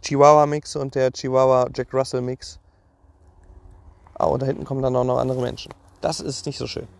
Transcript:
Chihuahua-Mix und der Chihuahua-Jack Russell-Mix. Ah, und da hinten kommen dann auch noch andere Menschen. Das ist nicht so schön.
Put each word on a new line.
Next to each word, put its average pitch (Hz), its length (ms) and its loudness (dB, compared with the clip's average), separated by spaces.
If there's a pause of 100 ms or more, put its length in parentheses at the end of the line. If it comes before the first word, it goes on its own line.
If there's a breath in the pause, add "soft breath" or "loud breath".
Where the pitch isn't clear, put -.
Chihuahua-Mix 147 720 4
und 139 180 -6
der 131 160 2
Chihuahua-Jack 131 800 0
Russell-Mix. 131 640 -4 (1600)
Ah, - 100 0
und - 160 2
da 135 60 -4
hinten - 180 -6
kommen 135 160 -6
dann 127 140 0
auch 123 80 2
noch 127 160 0
andere 127 220 -2
Menschen. 123 300 -8 (300)
Das - 180 -4
ist - 280 -10
nicht 139 100 -12
so 123 100 -8
schön. - 200 -12 (120)